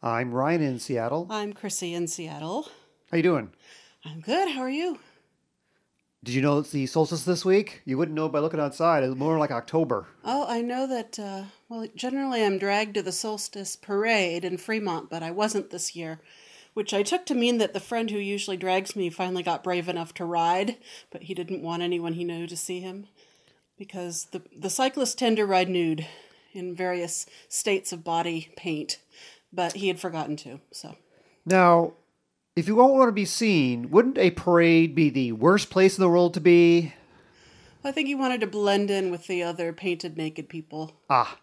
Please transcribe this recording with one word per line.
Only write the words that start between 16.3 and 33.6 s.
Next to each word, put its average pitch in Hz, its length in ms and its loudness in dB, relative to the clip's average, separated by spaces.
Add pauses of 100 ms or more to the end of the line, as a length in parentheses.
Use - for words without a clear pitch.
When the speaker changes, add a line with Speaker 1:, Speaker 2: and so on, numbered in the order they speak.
Speaker 2:
which 208 180 -4
I 202 100 2
took 359 240 -2
to 294 80 -2
mean 240 240 2
that 214 140 0
the 190 80 -6
friend 226 300 -4
who 208 80 -4
usually 196 400 -4
drags 185 360 -2
me 190 140 -2
finally 180 340 -4
got 170 220 -2
brave 175 240 -2
enough 165 260 -6
to 185 120 -8
ride, 175 500 0 (340)
but - 140 -16
he 170 100 -8
didn't 180 280 -8
want 170 200 -6
anyone 170 300 -4
he 175 100 -6
knew 170 240 -6
to 170 100 -12
see 180 240 -8
him, 190 260 -14 (720)
because 180 480 -10
the, 180 160 -12 (140)
the 185 140 -8
cyclists 262 440 -2
tend 226 240 2
to 208 80 2
ride 185 240 2
nude 160 360 0 (460)
in 180 240 -10
various 175 500 -4 (220)
states - 440 -2
of 170 120 -12
body 165 520 -2
paint, 151 420 -6 (540)
but 180 220 -2
he 196 140 -2
had 170 100 -2
forgotten 156 380 -6
to, 139 240 -16 (100)
so. - 260 -18 (500)
Speaker 1:
Now, 175 480 6 (640)
if 170 100 -2
you 208 80 0
won't 247 180 8
want 262 160 6
to 226 40 0
be 196 120 0
seen, 131 640 2